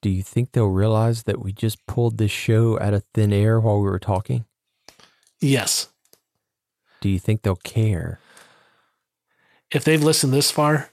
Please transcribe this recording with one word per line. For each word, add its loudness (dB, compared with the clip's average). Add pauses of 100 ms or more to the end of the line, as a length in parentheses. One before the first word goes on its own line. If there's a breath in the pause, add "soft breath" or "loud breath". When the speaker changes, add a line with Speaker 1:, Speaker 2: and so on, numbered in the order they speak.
Speaker 1:
do -2
you -2
think -6
they'll 2
realize 0
that -6
we -6
just -6
pulled -2
this 0
show 0
out 0
of 0 (100)
thin 2
air 2
while 2
we 0
were -2
talking? -4 (960 soft breath)
Speaker 2:
Yes. 0 (1120 soft breath)
Speaker 1:
Do -2
you 0
think -2
they'll 0
care? -4 (1500 soft breath)
Speaker 2:
If -2
they've 4
listened 2
this 2
far, 0